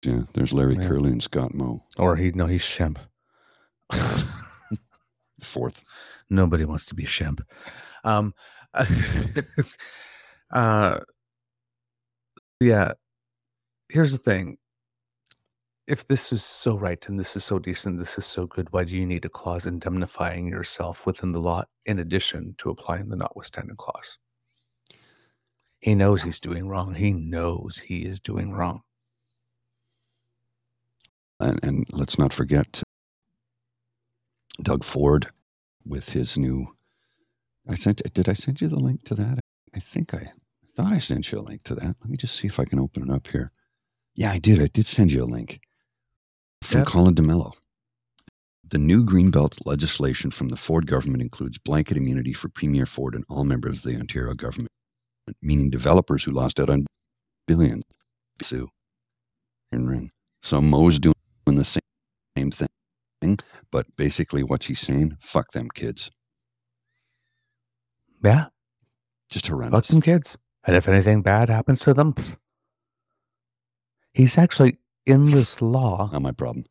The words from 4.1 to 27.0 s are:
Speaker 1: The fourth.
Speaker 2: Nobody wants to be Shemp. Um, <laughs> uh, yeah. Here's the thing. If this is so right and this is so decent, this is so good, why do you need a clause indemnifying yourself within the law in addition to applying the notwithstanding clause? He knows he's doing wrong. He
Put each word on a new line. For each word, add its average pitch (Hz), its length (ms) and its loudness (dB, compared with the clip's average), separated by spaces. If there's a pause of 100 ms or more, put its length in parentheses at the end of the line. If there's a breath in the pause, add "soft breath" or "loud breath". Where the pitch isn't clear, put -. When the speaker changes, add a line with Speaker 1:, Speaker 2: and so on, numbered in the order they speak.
Speaker 1:
The - 60 -20
fourth. - 400 -8 (460 loud breath)
Speaker 2:
Nobody 87 340 4
wants 76 220 -4
to - 100 -10
be 76 80 -8
Shemp. 73 380 -4 (640 loud breath)
Um, 104 280 0 (400 loud breath)
<laughs> - 1800 -4
uh, 110 440 2 (1600)
yeah. 110 320 4 (960)
Here's 151 240 2
the 135 40 -4
thing. 92 400 -2 (1300)
If - 200 -4
this - 240 0
is 113 100 -2
so - 360 -2
right 90 320 -4
and 98 100 -4
this - 160 -4
is 98 80 -4
so 98 160 -2
decent, 90 400 -6
this - 180 -8
is 98 80 -6
so 92 220 -4
good, 90 240 -10
why 90 140 -2
do 87 100 -8
you 92 100 -2
need 90 200 -6
a - 40 -8
clause 87 380 -8
indemnifying 87 800 -6
yourself 87 580 -8
within 92 280 -4
the 85 80 -4
law 85 240 -2 (200)
in 104 140 -2
addition 85 600 -6
to - 100 -6
applying 92 400 -8
the 101 80 -8
notwithstanding - 580 -10
clause? - 420 -14 (1600 soft breath)
He 107 160 2
knows 98 280 4
he's 85 160 -6
doing 87 300 -8
wrong. 95 260 -6
He 101 160 0